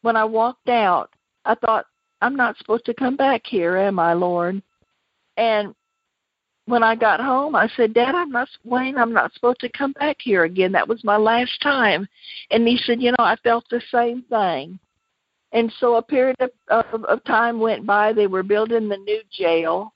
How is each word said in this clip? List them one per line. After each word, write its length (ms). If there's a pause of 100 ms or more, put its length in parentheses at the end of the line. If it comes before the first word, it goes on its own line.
when 140
I 80
walked 460
out, 420 (340)
I 100
thought, 320 (340)
"I'm 140
not 220
supposed 280
to 80
come 220
back 300
here, 300
am 240
I, 140
Lord?" 480 (760)
And 380 (920)
when 160
I 120
got 240
home, 360
I 200
said, 180
"Dad, 220
I'm 140
not, 180 (160)
Wayne, 340
I'm 160
not 200
supposed 280
to 80
come 240
back 280
here 220
again. 280
That 160
was 160
my 140
last 420
time." 480 (440)
And 160
he 100
said, 240
"You 100
know, 140
I 120
felt 320
the 120 (100)
same 320
thing." 560 (760)
And 260
so 160
a 60
period 380
of, 120 (180)
of, 340
of 220
time 340
went 260
by. 280
They 140
were 160
building 440
the 100
new 240 (100)
jail. 640